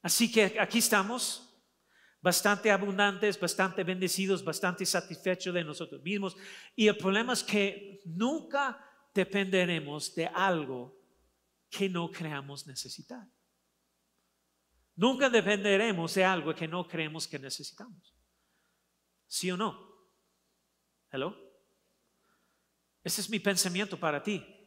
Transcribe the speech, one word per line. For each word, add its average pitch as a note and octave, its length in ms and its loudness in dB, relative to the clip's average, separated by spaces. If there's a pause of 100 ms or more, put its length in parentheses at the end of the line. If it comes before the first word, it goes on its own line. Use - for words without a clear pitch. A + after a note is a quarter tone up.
Así A3+ 280 4
que G#3+ 280 4
aquí G#3+ 180 2
estamos, A3 720 0 (720)
bastante G3+ 480 4
abundantes, G3+ 680 2
bastante F#3+ 440 0
bendecidos, F#3 600 0
bastante F3 420 -2
satisfechos F3+ 680 -2
de F3 100 0
nosotros D3+ 400 -10
mismos. G3 340 -4 (380)
Y G#3+ 120 6
el G#3 100 6
problema G#3+ 360 0
es - 100 -2
que - 600 -2
nunca B3+ 1080 -4
dependeremos F3+ 1000 0
de E3 140 -2
algo D3 680 -2 (760)
que G3 200 -2
no E3+ 220 -4
creamos C#3+ 560 -8
necesitar. G3 600 -14 (1700)
Nunca C4 340 4
dependeremos G3 840 2
de F#3 100 4
algo E3 300 2
que D#3+ 140 -6
no F3 200 -6
creemos D#3 400 -6
que D3 120 -12
necesitamos. - 760 -16 (1120)
¿Sí - 220 -4
o F3+ 80 -2
no? - 500 -8 (1040)
¿Hello? C#3+ 320 -8 (1600)
Ese F3+ 180 -4
es F#3 80 -8
mi G#3+ 80 -2
pensamiento F#3 640 0
para D3 240 -2
ti. G3 200 -4 (240)